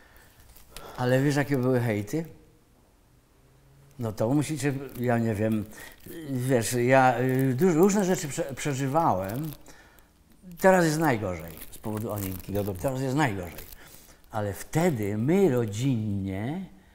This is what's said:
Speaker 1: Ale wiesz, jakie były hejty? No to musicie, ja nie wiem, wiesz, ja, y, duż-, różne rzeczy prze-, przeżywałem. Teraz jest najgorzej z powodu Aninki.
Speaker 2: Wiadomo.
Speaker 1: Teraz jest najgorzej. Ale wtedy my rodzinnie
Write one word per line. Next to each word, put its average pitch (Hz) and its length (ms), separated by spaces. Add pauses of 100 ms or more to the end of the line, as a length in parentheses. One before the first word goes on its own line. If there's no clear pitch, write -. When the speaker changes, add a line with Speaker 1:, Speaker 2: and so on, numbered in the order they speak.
(960)
Speaker 1:
Ale 127 260
wiesz, 143 140
jakie 139 220
były 123 220
hejty? 117 440 (1700)
No 113 140
to 113 160
musicie, 143 440 (280)
ja 120 180
nie 113 160
wiem, 110 300 (680)
wiesz, 123 420
ja, 127 480
y, 131 340
duż-, 170 200
różne 196 300
rzeczy 175 240
prze-, 139 260
przeżywałem. 135 960 (1120)
Teraz 185 240
jest 156 140
najgorzej 98 540 (180)
z - 80
powodu 107 340
Aninki. 95 400
Speaker 2:
Wiadomo. 98 300
Speaker 1:
Teraz 131 180
jest 135 160
najgorzej. 98 440 (680)
Ale 104 220
wtedy 110 680
my 170 320
rodzinnie 110 1120 (300)